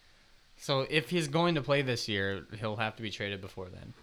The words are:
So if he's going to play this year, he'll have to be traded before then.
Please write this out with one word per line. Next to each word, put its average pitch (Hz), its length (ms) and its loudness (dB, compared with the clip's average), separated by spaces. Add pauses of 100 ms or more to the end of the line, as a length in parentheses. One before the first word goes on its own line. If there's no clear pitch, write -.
(580)
So 135 320 0
if 156 200 2
he's 170 180 2
going 165 280 4
to 147 60 2
play 143 200 4
this 127 260 0
year, 98 380 0 (140)
he'll 107 160 -2
have 110 220 -2
to - 40 -12
be 107 80 -4
traded 101 320 -4
before 95 280 -10
then. - 340 -14